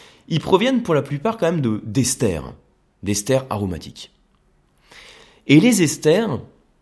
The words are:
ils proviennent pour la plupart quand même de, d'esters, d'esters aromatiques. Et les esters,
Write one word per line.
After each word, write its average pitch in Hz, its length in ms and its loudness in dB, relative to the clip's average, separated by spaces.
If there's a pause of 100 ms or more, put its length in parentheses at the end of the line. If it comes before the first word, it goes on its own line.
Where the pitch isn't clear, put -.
(280)
ils 165 120 -2
proviennent 226 440 2
pour 175 100 0
la 143 80 2
plupart 143 360 -4
quand 170 100 0
même 170 140 0
de, 107 220 -2
d'esters, 101 680 -2 (500)
d'esters 131 460 -2
aromatiques. 95 640 -8 (1400)
Et 143 120 8
les 208 220 4
esters, 160 580 0 (420)